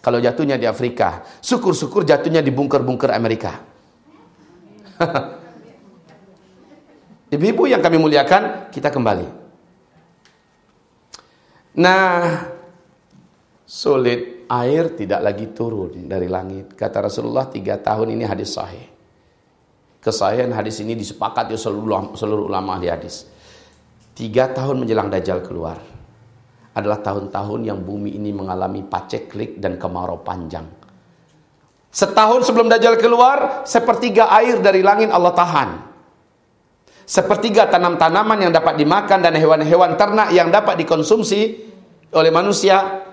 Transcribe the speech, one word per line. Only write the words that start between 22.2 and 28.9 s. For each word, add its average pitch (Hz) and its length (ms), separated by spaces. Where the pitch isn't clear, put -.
ulama 95 320
ahli 87 160
hadis. 85 320
Tiga 120 400
tahun 135 320
menjelang 107 240
Dajjal 92 320
keluar 82 400
adalah 104 240
tahun-tahun 101 640
yang 101 160
bumi 101 320
ini 104 160
mengalami 95 560
paceklik - 720